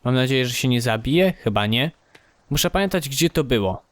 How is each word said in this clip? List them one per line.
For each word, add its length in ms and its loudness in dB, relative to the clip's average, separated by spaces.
Mam 120 0
nadzieję, 300 2
że 80 -6
się 140 -2
nie 140 2
zabiję. 520 0
Chyba 320 -2
nie. 260 0
Muszę 200 0
pamiętać, 400 -2
gdzie 200 0
to 140 0
było. 380 0